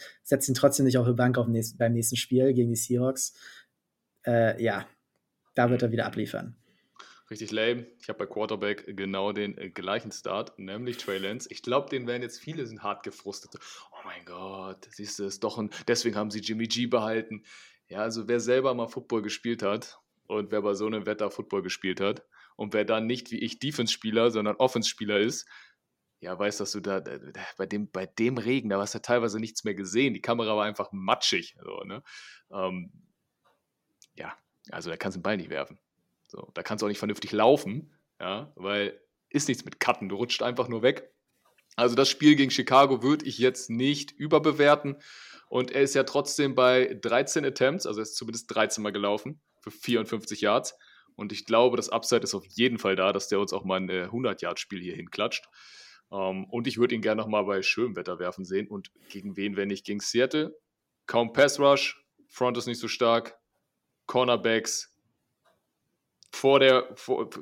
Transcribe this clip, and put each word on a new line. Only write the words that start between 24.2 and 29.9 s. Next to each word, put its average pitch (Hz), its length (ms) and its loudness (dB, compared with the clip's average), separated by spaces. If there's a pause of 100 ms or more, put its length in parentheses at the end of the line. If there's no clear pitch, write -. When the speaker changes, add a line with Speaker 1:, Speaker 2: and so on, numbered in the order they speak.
Speaker 2:
sondern 107 280 -2
Offense-Spieler 107 600 0
ist, - 280 0 (720)
ja, 90 180 -10
weiß, 104 200 -2
dass 101 160 -6
du 104 60 -8
da, 98 200 -4
da, - 180 -10
da, - 240 -16 (160)
bei - 80 -4
dem, 104 240 -4
bei 92 160 -6
dem 120 320 -2
Regen, 117 320 -2
da 98 100 0
hast 104 140 -4
du - 40 -8
ja 107 40 -14
teilweise 117 380 0
nichts 110 240 -8
mehr 104 120 -4
gesehen. 104 380 0